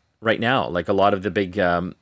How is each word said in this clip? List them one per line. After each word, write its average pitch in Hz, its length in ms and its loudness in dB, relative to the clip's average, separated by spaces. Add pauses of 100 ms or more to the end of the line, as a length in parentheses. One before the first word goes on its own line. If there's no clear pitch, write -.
(220)
right 110 180 0
now. 117 280 0
Like, 85 200 -4
a 104 60 0
lot 98 200 4
of 98 80 -2
the 95 100 -4
big, 92 280 -2
um, 87 420 0